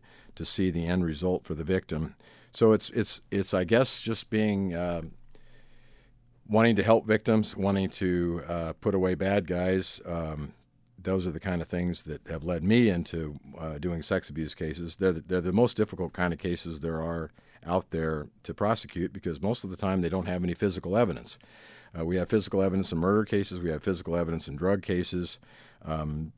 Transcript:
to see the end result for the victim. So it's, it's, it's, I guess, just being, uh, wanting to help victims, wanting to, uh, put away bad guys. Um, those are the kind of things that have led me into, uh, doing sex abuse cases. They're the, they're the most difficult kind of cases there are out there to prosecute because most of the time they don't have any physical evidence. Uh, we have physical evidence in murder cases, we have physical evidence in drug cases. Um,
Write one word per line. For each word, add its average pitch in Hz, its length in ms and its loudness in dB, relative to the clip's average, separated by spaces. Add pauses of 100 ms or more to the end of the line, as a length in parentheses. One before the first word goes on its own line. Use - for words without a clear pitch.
(360)
to - 80 -10
see 92 260 0
the 85 160 -2
end 87 200 2
result 85 400 -2
for 82 100 -6
the 78 80 -6
victim. 80 520 -2 (360)
So 110 220 6
it's, - 160 2
it's, - 320 -2 (100)
it's, 98 220 0
I 92 100 4
guess, 117 380 2
just - 280 -4
being, 101 440 0
uh, 87 300 -2 (1400)
wanting 110 300 6
to 101 60 4
help 113 240 4
victims, 107 480 4
wanting 98 360 2
to, 87 560 0
uh, 82 340 -4
put 98 140 2
away 92 200 4
bad 95 320 0
guys. 92 580 0
Um, 78 480 -6 (480)
those 92 240 0
are 90 60 -4
the 78 80 -6
kind 90 220 -2
of - 80 -8
things 87 340 -2
that 76 240 -10
have 80 160 -8
led 85 180 -2
me 110 280 6
into, 82 460 -2 (220)
uh, 78 200 -8
doing 85 240 -4
sex - 280 -2
abuse 76 240 -6
cases. 82 440 -6
They're 92 160 4
the, 82 80 -6
they're 92 180 -2
the 87 140 0
most 117 240 4
difficult 90 340 -2
kind 90 220 0
of 78 60 -6
cases 85 420 -4
there 80 200 -2
are 82 300 -4 (340)
out 90 260 -2
there 80 360 -2 (160)
to 82 100 -8
prosecute 104 600 -2
because 76 280 -6
most 104 220 -2
of 98 60 -8
the 92 80 -10
time 95 240 0
they 85 80 2
don't 90 160 -2
have 90 180 -2
any 90 100 0
physical 90 440 0
evidence. 101 420 0 (580)
Uh, 82 80 -2
we 90 120 0
have 87 120 0
physical 101 320 2
evidence 95 300 2
in 85 80 0
murder 101 260 4
cases, 92 360 -2
we 85 100 0
have 76 100 -4
physical 85 340 -2
evidence 82 320 -2
in 71 80 -8
drug 92 280 2
cases. 90 560 -2 (440)
Um, 78 540 -4